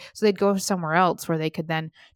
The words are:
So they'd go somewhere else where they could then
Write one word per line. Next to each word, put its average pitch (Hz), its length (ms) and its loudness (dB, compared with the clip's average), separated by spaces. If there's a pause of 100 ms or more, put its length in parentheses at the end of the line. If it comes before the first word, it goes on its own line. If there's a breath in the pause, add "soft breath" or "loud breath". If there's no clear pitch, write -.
(140 loud breath)
So - 120 -2
they'd 202 140 2
go 202 180 4
somewhere 175 380 -2
else 175 340 2
where 165 80 0
they 156 140 -2
could 160 160 -8
then 160 240 -6 (240 soft breath)